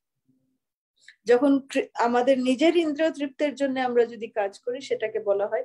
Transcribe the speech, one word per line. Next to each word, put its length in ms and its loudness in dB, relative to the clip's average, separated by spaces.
যখন 340 4
কৃ-, 340 -4
আমাদের 460 2
নিজের 380 2
ইন্দ্রিয় 340 0
তৃপ্তির 440 -6
জন্য 240 -2
আমরা 260 2
যদি 220 -12
কাজ 320 -6
করি, 220 -8
সেটাকে 380 -4
বলা 280 0
হয় 180 -4